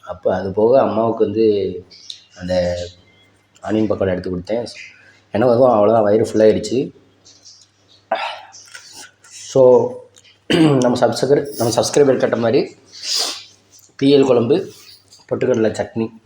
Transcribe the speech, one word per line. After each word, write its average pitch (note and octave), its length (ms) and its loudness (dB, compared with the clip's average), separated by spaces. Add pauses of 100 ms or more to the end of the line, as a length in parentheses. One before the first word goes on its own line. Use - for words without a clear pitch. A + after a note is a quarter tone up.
(100)
அப்போ - 240 -6
அது F#2+ 140 -6 (100)
போக A2+ 140 2 (140)
அம்மாவுக்கு A2 400 -2
வந்து G#2+ 180 -2 (960)
அந்த F2+ 140 -6 (1120)
ஆனியன் G#2+ 240 -2
பக்கோடா G2 240 -2
எடுத்து F#2 180 -8
கொடுத்தேன். G#2 320 -6 (720)
எனக்கு A#2+ 200 2
அதுவும் B2 200 4
அவ்வளோதான், G#2+ 320 4
வயிறு A2 240 2
ஃபுல்லாயிருச்சு. G#2+ 480 2 (2750)
So, C3+ 100 4 (920)
<clears throat> D3+ 320 2
நம்ம B2 180 0
சப்ஸ்கிரை-, B2+ 440 0 (120)
நம்ம A#2 180 -2
சப்ஸ்கிரைபர் C3 460 2
கேட்ட A#2+ 220 -2
மாதிரி B2+ 160 2 (1400)
தீயல் C3+ 300 4
குழம்பு, A#2+ 260 2 (720)
பொட்டுக்கடலை A#2+ 420 -2 (100)
சட்னி A2+ 260 -6 (200)